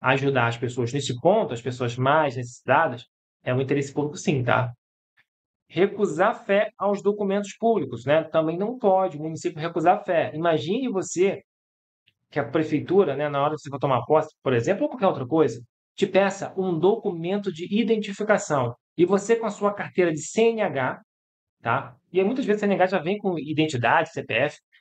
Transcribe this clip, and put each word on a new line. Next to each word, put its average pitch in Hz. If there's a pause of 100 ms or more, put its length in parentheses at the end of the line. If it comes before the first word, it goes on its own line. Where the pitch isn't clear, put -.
ajudar 131
as 117
pessoas 120
nesse 131
ponto, 190
as 113
pessoas 127
mais 139
necessitadas, 127 (380)
é 127
um 127
interesse 139
público 147
sim, 139
tá? 117 (960)
Recusar 196
fé 202
aos 196
documentos 202
públicos, 175
né? 151
Também 160
não 226
pode 190
o 147
município 160
recusar 170
fé. 160
Imagine 170
você 180 (880)
que 151
a 139
prefeitura, 156
né, 147
na 143
hora 147
que 151
você 147
for 139
tomar 127
posse, 151
por 135
exemplo, 143
ou 294
qualquer 262
outra 147
coisa, 156 (320)
te 196
peça 190
um 185
documento 190
de 170
identificação. 202 (220)
E 160
você 190
com 226
a 202
sua 202
carteira 175
de 156
C 226
N 226
H, 139 (640)
tá? 123 (160)
E 175
aí, 190
muitas 254
vezes, 208
C 208
N 202
H 180
já 185
vem 180
com 185
identidade, 151
C 139
P 117
F, 135 (220)